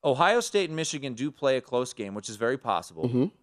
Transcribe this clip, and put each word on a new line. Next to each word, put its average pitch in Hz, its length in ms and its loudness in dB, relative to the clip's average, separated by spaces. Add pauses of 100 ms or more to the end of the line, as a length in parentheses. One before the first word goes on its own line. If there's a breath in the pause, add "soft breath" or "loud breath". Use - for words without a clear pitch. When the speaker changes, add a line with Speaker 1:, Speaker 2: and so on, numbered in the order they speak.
Speaker 1:
Ohio 170 380 4
State 190 300 0
and 156 40 -6
Michigan 143 380 -4
do 131 180 -4
play 135 240 2
a 127 60 0
close 123 320 -2
game, 101 220 -8
which 104 120 -8
is 107 80 -10
very 117 220 0
possible, 87 480 -2
Speaker 2:
Mm-hmm. 123 200 2 (160)